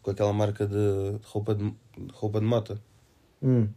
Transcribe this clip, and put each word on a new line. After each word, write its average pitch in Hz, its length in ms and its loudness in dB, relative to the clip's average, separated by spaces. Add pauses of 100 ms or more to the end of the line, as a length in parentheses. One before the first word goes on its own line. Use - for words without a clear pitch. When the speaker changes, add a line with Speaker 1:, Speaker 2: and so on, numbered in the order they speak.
Speaker 1:
Com - 120 -4
aquela 104 200 2
marca 104 340 0
de, 101 80 -4 (440)
de - 60 -
roupa 107 300 -2
de, 104 100 -2
de - 500 -10
roupa 107 260 -2
de 107 60 0
moto. 110 340 0 (600)
Speaker 2:
Hum. 123 340 4